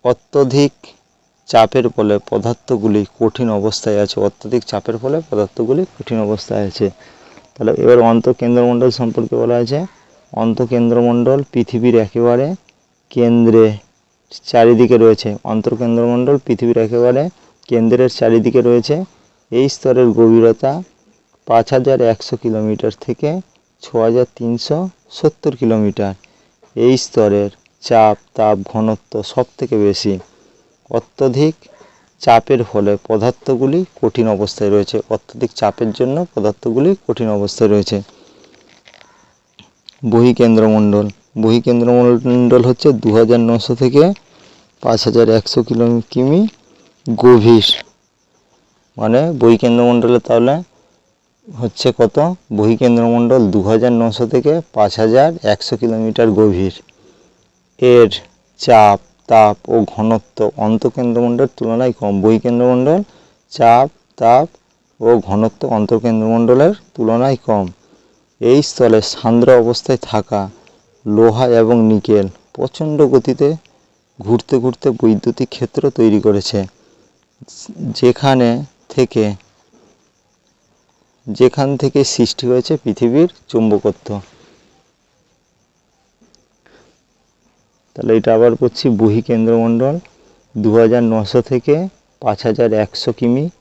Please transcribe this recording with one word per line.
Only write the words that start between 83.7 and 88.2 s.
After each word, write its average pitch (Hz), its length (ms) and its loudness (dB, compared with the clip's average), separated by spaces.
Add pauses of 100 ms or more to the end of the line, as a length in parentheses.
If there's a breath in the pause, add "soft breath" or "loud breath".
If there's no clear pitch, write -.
তাহলে 113 200 -2
এটা 113 180 0